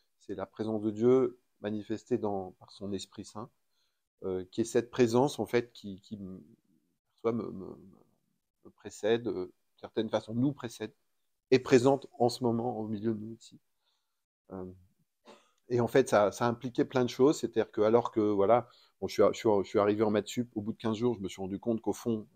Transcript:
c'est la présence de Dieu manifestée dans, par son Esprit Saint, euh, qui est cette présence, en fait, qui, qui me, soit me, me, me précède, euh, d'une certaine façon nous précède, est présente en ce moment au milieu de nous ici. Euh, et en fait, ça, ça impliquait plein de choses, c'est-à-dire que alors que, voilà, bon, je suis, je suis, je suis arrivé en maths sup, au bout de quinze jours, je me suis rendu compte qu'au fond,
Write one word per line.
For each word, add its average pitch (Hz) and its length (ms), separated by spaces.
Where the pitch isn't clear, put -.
c'est 101 160
la 95 100
présence 110 360
de 107 100
Dieu 123 480
manifestée 107 560
dans, 98 420
par - 120
son 101 220
Esprit 95 320
Saint, 107 240
euh, 92 280
qui 117 100
est 113 40
cette 117 260
présence, 123 480
en 107 60
fait, 120 260
qui, 98 300
qui - 160
me, 92 260
soit 113 160
me, 104 200
me, 92 240
me - 60
précède, 113 560
euh, 92 180
d'une - 340
certaine 110 300
façon 110 240
nous 131 200
précède, 110 400
est 131 80
présente 135 480
en 120 100
ce - 140
moment 117 340
au 110 100
milieu 110 260
de 104 60
nous 110 140
ici. - 260
Euh, 95 140
et 120 100
en 117 80
fait, 131 220
ça, 104 220
ça 120 160
impliquait 120 380
plein 127 200
de 117 40
choses, 143 300
c'est-à-dire - 320
que 104 100
alors 113 300
que, - 80
voilà, 104 480
bon, 95 80
je - 60
suis, 104 180
je - 60
suis, 113 120
je - 60
suis 107 100
arrivé 104 240
en 104 80
maths 104 160
sup, 120 280
au 107 60
bout 107 120
de - 40
quinze 110 200
jours, 120 180
je 98 60
me 90 80
suis - 120
rendu 95 180
compte 113 200
qu'au 101 140
fond, 110 420